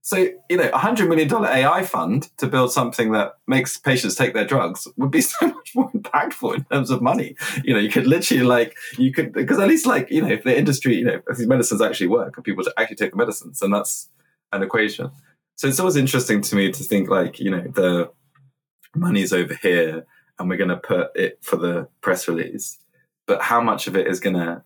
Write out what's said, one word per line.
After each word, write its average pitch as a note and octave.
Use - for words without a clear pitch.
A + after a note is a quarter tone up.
So, F#3
you F3+
know, E3+
a -
hundred G#3
million D#3
dollar G#3+
A C3
I F3+
fund -
to C3+
build B2+
something A2+
that G2+
makes C3
patients B2+
take -
their G#2+
drugs G#2
would C#3
be D#4
<laughs> -
so F4
much -
more -
impactful -
in C#3
terms C3
of B2
money. -
You C3
know, G#2
you G#2
could -
literally, C#3
like, A#2+
you C3
could, -
'cause -
at G3+
least, D#4+
like, -
you -
know, F#3
if -
the C3
industry, C#3
you E2+
know, -
if -
these A2+
medicines A#2+
actually G#2
work -
and -
people F#2
to -
actually A2
take G2
the G2
medicines, -
then G2
that's -
an G2
equation. G#2+
So -
it's C3+
always F3+
interesting B2+
to -
me G2
to -
think, G2
like, F#2
you G2
know, F2+
the F2+
money's G2
over F2+
here E2
and F2+
we're F#2
gonna F#2
put -
it F#2+
for -
the E2+
press F#2
release. -
But -
how A#2+
much A2
of F#2+
it F#2+
is F2+
gonna F2